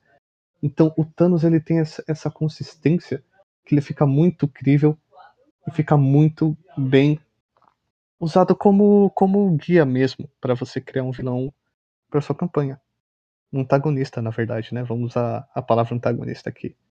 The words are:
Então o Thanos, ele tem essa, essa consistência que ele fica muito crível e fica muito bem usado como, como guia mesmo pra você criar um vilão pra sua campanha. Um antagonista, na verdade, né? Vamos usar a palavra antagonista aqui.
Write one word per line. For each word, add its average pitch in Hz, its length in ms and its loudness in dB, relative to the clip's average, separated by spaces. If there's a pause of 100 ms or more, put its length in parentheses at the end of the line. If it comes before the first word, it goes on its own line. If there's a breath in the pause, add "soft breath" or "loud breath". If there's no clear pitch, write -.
(600)
Então 160 360 0
o 160 80 0
Thanos, 170 380 0
ele 165 160 2
tem 165 200 -2
essa, 156 280 -6
essa 156 240 -6
consistência - 920 -4 (420)
que 147 100 0
ele 147 60 2
fica 151 240 -2
muito 151 420 0
crível 143 500 0 (680 soft breath)
e 151 40 -8
fica 151 260 0
muito 151 600 2 (200)
bem 139 420 2 (1000)
usado 180 360 2
como, 202 560 4
como 196 440 2
guia 165 300 2
mesmo 131 440 -2 (120)
pra 127 120 -2
você 123 280 -8
criar 131 220 -6
um 127 80 -6
vilão 127 420 -8 (560)
pra 147 120 -2
sua 143 140 -6
campanha. 143 440 -4 (720)
Um 135 80 -2
antagonista, 135 600 -2
na 113 80 -6
verdade, 113 440 -6
né? 120 100 -8
Vamos 120 280 -6
usar 117 420 -6
a 123 80 -8
palavra 117 340 -2
antagonista 120 540 -6
aqui. - 260 -12 (240)